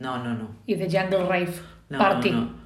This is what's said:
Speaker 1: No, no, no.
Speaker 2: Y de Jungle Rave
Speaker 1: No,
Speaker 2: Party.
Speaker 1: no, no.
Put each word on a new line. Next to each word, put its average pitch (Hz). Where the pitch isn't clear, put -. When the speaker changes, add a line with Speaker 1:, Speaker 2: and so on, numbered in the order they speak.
Speaker 1:
No, 127
no, 120
no. 107
Speaker 2:
Y 208
de 190
Jungle 185
Rave 180
Speaker 1:
No, 139
Speaker 2:
Party. 151
Speaker 1:
no, 120
no. -